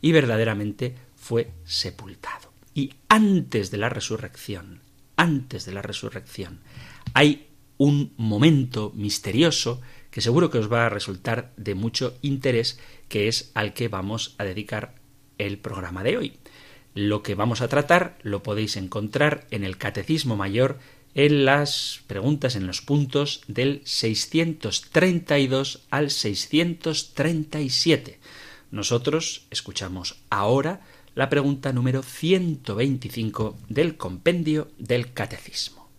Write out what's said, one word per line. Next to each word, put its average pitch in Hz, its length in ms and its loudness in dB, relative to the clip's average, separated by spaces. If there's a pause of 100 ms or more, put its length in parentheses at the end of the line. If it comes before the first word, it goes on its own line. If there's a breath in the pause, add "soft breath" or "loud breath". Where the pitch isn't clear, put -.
y 156 100 4
verdaderamente 113 840 2 (180 loud breath)
fue - 360 -2 (120)
sepultado. - 880 -8 (220)
Y 139 220 -4 (120)
antes 180 640 4
de 107 60 -6
la 107 100 0
resurrección, 98 920 -8 (340)
antes 151 500 0
de 92 60 -10
la 98 100 -6
resurrección, 98 800 -10 (540 loud breath)
hay 147 340 6 (300)
un 143 400 4
momento 117 760 4
misterioso 117 840 0 (320 loud breath)
que - 80 -8
seguro 127 300 4
que - 80 0
os 107 120 0
va 117 180 4
a - 20 4
resultar 104 680 -6
de 104 200 -6
mucho 117 460 -2
interés, 131 580 0 (280 loud breath)
que 107 220 0
es - 240 -4
al 107 200 -2
que 117 140 -4
vamos 101 520 -6
a 104 40 -2
dedicar 104 520 -6 (420)
el 101 200 -4
programa 92 460 -8
de - 140 2
hoy. - 160 -6 (640 loud breath)
Lo 104 280 0
que 104 120 -4
vamos 107 260 0
a 117 80 -2
tratar 170 540 2
lo 101 200 -4
podéis 107 320 -4
encontrar 107 760 -2
en 107 120 -6
el 92 140 -6
Catecismo 120 580 -2
Mayor, 110 440 0 (360 loud breath)
en 143 280 6
las 143 640 0
preguntas, 127 500 0
en 95 120 -4
los 90 140 -6
puntos 143 680 0
del 135 360 0
seiscientos 151 1080 -2
treinta 170 480 4
y 135 80 4
dos 135 420 -2
al 143 220 0
seiscientos 156 1040 -2
treinta 160 460 0
y 131 100 -2
siete. - 480 2 (500 loud breath)
Nosotros 123 800 -2
escuchamos - 800 -8
ahora 135 520 2 (340 loud breath)
la 131 120 0
pregunta 139 460 0
número 127 300 2
ciento 165 720 0
veinticinco 117 840 -2 (120)
del 156 280 0
compendio 151 800 0
del 120 340 -2
Catecismo. - 880 -8